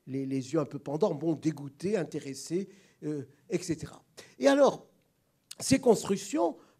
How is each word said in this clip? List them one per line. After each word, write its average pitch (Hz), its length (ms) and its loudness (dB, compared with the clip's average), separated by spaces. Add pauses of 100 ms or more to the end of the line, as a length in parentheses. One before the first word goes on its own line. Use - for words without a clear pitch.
les, 135 180 -6
les 135 300 -4
yeux 160 60 4
un 143 40 0
peu 143 140 -8
pendants, 156 340 0
bon, 156 220 -2
dégoûtés, 156 640 -4
intéressés, 156 720 -6 (320)
euh, 151 220 -6 (260)
et 185 80 0
cetera. - 440 -8 (360)
Et 254 100 4
alors, 277 380 6 (720)
ces - 200 2
constructions 269 800 2 (240)